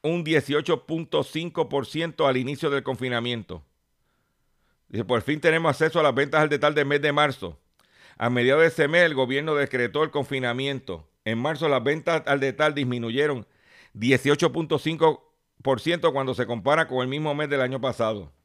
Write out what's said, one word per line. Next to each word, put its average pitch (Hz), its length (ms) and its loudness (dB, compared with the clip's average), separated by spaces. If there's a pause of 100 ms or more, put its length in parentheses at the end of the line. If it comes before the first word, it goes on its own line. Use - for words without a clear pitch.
un 165 220 -2
dieciocho 151 600 0
punto 160 380 -4
cinco 160 460 -6
por 139 160 -2
ciento 156 420 -2
al 131 100 2
inicio 139 320 -2
del 139 140 -2
confinamiento. 120 800 -4 (1200)
Dice, 104 180 -6
Por 117 160 0
fin 151 180 -4
tenemos 165 300 2
acceso 160 300 0
a 156 40 4
las 139 120 4
ventas 147 260 2
al 156 80 2
detalle 147 260 0
del 147 100 2
mes 143 160 0
de 147 100 0
marzo. 139 480 -2 (580)
A 117 120 0
mediados 127 340 4
de 165 60 6
ese 160 180 2
mes, 170 160 4
el 156 100 2
gobierno 139 420 0
decretó 135 480 0
el 151 80 -2
confinamiento. 131 1000 -4 (160)
En 113 120 -2
marzo, 151 320 -2
las 127 140 2
ventas 156 420 0
al 139 140 2
detalle 143 360 0
disminuyeron 123 680 -2 (480)
dieciocho 135 580 4
punto 160 280 -2
cinco 156 560 0 (260)
por 131 180 2
ciento 165 340 0
cuando 131 200 -2
se 120 120 -2
compara 135 420 0
con 127 140 -2
el 127 60 -2
mismo 147 280 -2
mes 147 140 -4
del 139 120 0
año 127 180 -2
pasado. 110 520 -2 (140)